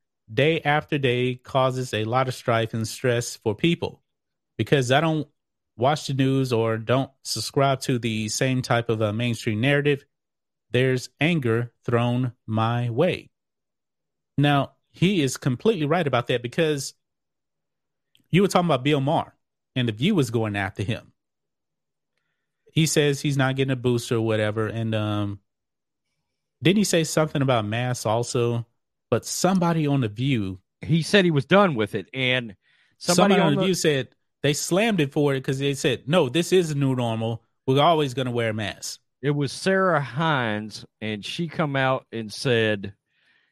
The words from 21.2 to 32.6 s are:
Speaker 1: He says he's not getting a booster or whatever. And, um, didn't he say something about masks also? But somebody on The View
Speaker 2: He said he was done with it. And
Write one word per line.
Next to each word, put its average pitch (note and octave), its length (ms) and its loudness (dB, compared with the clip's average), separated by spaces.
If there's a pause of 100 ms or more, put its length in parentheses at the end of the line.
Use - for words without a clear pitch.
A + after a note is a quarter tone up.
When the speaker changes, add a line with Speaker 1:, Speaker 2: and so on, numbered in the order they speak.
Speaker 1:
He D#3+ 140 2
says D3 340 2
he's C#3+ 160 -2
not C3 200 2
getting C3+ 160 0
a C3 40 0
booster A#2+ 400 0
or A2+ 60 0
whatever. G#2+ 440 0
And, A2+ 280 -4
um, G#2 460 -4 (1200)
didn't F3 160 4
he G#3 60 2
say E3+ 200 2
something D#3 380 0
about B2 240 2
masks A#2+ 400 -4
also? A#2 600 -2 (440)
But A2+ 140 0
somebody E3+ 600 0
on C#3 140 2
The A#2 80 0
View G#2 520 -2 (200)
Speaker 2:
He D#3 220 0
said G3 220 4
he F3+ 60 4
was C#3+ 160 2
done F#3+ 300 6
with G#2+ 180 -2
it. F#2+ 180 -8
And B2+ 440 -2 (420)